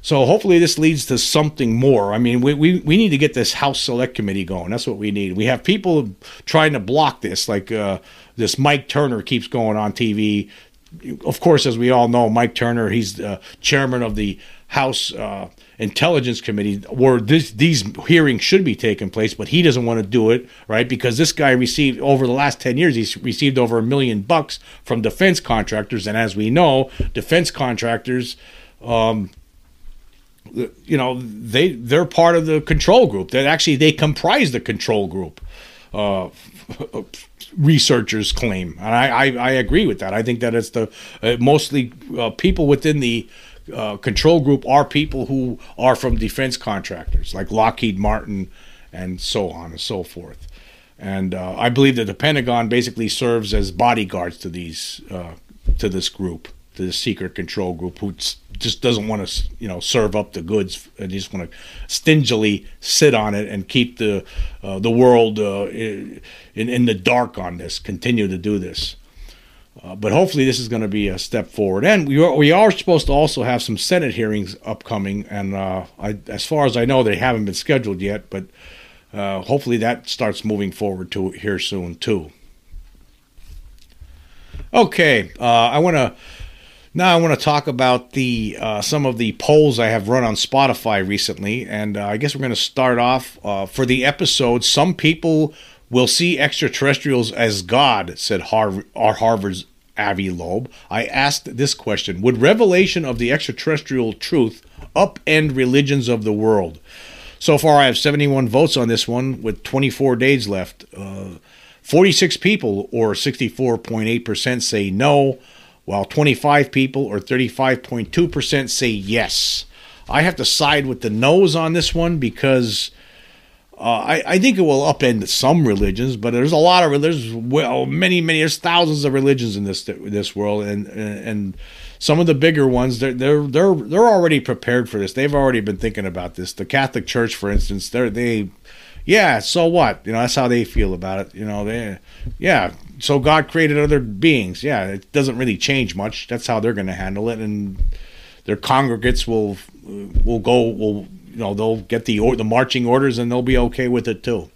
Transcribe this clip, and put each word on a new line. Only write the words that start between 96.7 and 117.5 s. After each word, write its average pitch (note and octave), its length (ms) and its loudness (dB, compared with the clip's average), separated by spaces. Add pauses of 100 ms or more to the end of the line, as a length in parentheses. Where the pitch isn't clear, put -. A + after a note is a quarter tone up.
as G#2 300 0
God," G2+ 540 2
said F#2+ 260 -4
Harv-, G#2+ 420 -2 (100)
our A2 200 0
Harvard's G2+ 500 0 (340)
Avi G2 320 -2
Loeb. F2+ 400 -6 (180)
I A2+ 180 -4
asked C3+ 500 -4
this C3+ 180 0
question, G2 480 -6
"Would A#2+ 180 2
revelation F#3 640 4
of B2 140 -4
the A#2+ 140 0
extraterrestrial C3+ 800 -2
truth A#2 500 -2 (320)
upend D#3 600 2
religions C3+ 500 2
of A#2 160 0
the G#2+ 100 -2
world?" G#2 460 2 (600)
So D3+ 180 4
far, D3+ 220 6
I C#3 60 6
have A#2+ 120 2
seventy-one C#3+ 500 2
votes C#3 280 4
on B2 100 2
this A2+ 220 0
one, B2+ 340 -4
with G#2+ 220 -6
twenty-four C3+ 500 0
days B2+ 320 2
left. F#2+ 380 -6 (120)
Uh, F#2+ 420 -14 (440)
forty-six F#3 540 4
people, B2 560 -2
or A2+ 240 0
sixty-four B2 640 -2
point A2 300 -4
eight A#2 160 -2
percent, A#2 380 -2
say G2+ 280 -2
no, C3+ 480 2 (460)
while G2+ 220 -2
twenty-five D3 680 2
people, C3+ 320 0
or G2+ 160 -4
thirty-five B2+ 640 -2